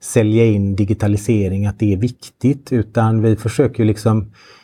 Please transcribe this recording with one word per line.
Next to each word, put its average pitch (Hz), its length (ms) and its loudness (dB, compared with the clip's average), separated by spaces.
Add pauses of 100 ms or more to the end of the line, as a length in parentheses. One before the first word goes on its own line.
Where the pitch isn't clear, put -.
sälja 113 440 2
in 101 300 0
digitalisering, 104 880 0
att 98 140 -6
det 104 140 2
är 92 40 0
viktigt, - 720 -4
utan 113 500 0
vi 110 140 2
försöker 120 480 -2
ju 107 40 2
liksom 107 440 0 (320)